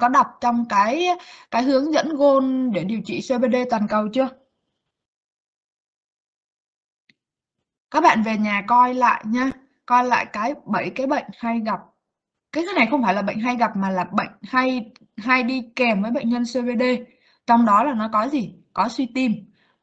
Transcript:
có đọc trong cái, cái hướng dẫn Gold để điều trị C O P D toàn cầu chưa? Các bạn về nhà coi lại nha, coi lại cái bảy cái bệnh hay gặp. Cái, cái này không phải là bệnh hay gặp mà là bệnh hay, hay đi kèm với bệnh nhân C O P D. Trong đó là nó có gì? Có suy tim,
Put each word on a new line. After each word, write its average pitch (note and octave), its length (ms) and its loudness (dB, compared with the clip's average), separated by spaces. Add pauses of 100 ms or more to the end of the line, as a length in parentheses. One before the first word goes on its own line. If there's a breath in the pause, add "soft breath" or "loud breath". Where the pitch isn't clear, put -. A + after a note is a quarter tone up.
có A#3+ 80 2
đọc C4 180 2 (140)
trong A#3+ 280 0
cái, A3+ 380 0 (440 loud breath)
cái A#3 120 0
hướng C#4 300 2
dẫn C#4 220 0
Gold C4 580 2
để F3+ 100 -2
điều G#3 220 -4
trị - 160 -6
C - 100 -6
O B3 60 0
P A#3 40 0
D B3 140 2 (140)
toàn G#3+ 180 0
cầu G#3+ 260 0
chưa? C4 140 0 (3750)
Các D4 100 2
bạn A#3 220 4
về A3 140 -2
nhà G#3 300 0
coi B3 260 4
lại B3 340 0
nha, B3 240 0 (340)
coi B3 180 2
lại A#3+ 300 0
cái A3+ 200 -4 (120)
bảy G3+ 240 -2
cái C4 180 -6
bệnh C#4 180 -2 (120)
hay A#3 220 -4
gặp. G#3+ 200 -4 (720)
Cái, D#4+ 140 -4
cái G4 100 -8
này B3 160 4
không C#4 120 0
phải F#3+ 100 2
là G3+ 80 0
bệnh G3 180 -4
hay B3 160 -2
gặp A3 220 0
mà G3 120 -2
là F#3 140 -2
bệnh - 260 -4 (140)
hay, B3+ 480 -2 (260)
hay B3+ 260 0
đi B3+ 200 -2 (120)
kèm A#3 260 0
với A3 100 -2
bệnh B3 180 -2
nhân A#3+ 140 0
C A#3+ 140 -4
O B3 40 -2
P A#3+ 180 -2
D. B3 40 2 (640 soft breath)
Trong A#3 180 6
đó G#3 180 4
là C#4+ 100 0
nó A3 200 -4
có G#3+ 140 0
gì? C#4 260 -4 (200)
Có G3+ 140 -2
suy B3+ 280 -4
tim, B3+ 160 0 (500)